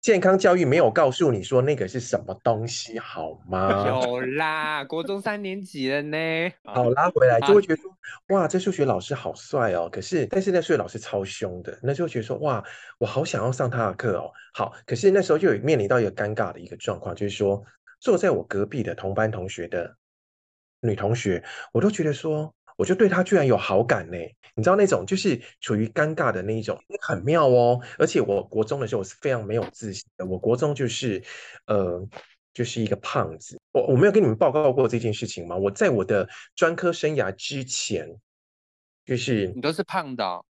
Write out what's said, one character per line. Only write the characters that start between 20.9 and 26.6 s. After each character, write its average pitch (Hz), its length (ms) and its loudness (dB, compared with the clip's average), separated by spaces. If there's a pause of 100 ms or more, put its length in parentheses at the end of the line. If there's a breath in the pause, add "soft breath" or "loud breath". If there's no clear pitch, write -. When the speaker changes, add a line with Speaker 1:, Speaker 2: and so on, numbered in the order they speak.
Speaker 1:
同 104 220 0
学， 95 260 -2 (300 loud breath)
我 113 80 2
都 208 100 4
觉 196 140 -4
得 151 80 0
说， 151 420 -6 (220 soft breath)
我 - 80 0
就 185 100 2
对 196 140 4
她 180 140 2
居 185 120 0
然 156 120 6
有 117 100 6
好 98 260 2
感 113 280 0
呢。 90 80 -8 (380 soft breath)
你 110 60 -2
知 170 80 4
道 190 60 6
那 208 100 4
种 98 180 2
就 190 120 -2
是 185 240 0 (200 loud breath)
处 - 140 -2
于 110 140 0
尴 156 260 0
尬 151 160 0
的 98 100 -2
那 101 140 -4
一 110 80 -4